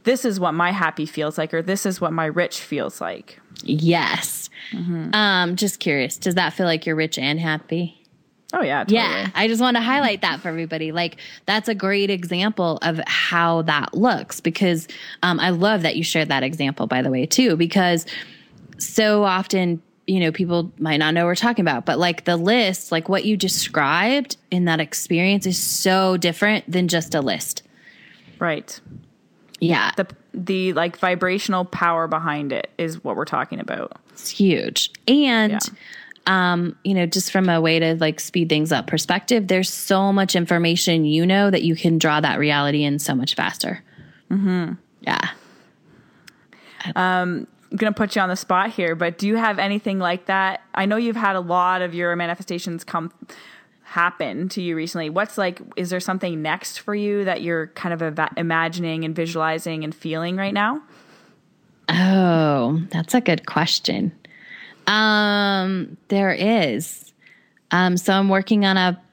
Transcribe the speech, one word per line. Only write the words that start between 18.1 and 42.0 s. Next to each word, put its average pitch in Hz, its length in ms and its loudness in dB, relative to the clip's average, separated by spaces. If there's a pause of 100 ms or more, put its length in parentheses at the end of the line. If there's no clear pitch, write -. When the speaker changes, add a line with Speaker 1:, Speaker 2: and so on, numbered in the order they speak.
Speaker 2:
so 214 460 2
often, 185 580 0 (260)
you 190 120 2
know, 160 120 2
people 170 460 0
might 156 200 0
not 156 180 2
know 170 80 2
what 175 60 2
we're 180 60 0
talking 226 280 0
about, 139 240 0
but, 160 100 2
like, 175 280 0
the 175 120 2
list, 190 540 0
like, 165 180 -2
what 196 160 0
you 214 100 2
described 190 1000 0 (140)
in 180 140 2
that 160 140 2
experience 185 680 0
is 180 100 0
so 190 600 2
different 180 540 0
than 180 160 2
just 170 280 -2
a 151 60 2
list. 101 420 -4 (720)
Speaker 1:
Right. - 420 -4 (800)
Speaker 2:
Yeah. 165 380 2
Speaker 1:
The, 190 100 0 (280)
the, 185 380 -2
like, 170 260 -2
vibrational 185 640 0
power 170 420 0
behind 151 460 -4
it - 240 -4
is 165 260 -6
what 107 120 -4
we're 120 100 -4
talking - 340 -4
about. - 380 -8 (140)
Speaker 2:
It's - 180 -12
huge. - 600 2 (160)
And, 233 460 4
Speaker 1:
Yeah. - 60 -2 (680)
Speaker 2:
um, 180 560 2
you 196 100 0
know, 175 140 2
just 180 240 -2
from 185 180 4
a 165 100 4
way 160 200 4
to, 165 160 2
like, 156 240 0
speed 165 280 0
things 156 240 2
up 123 140 0
perspective, 196 600 0
there's 185 240 2
so 196 420 2
much 196 220 2
information, 170 680 2
you 156 200 4
know, 196 240 4
that 185 140 2
you 165 120 2
can 165 220 2
draw 151 220 2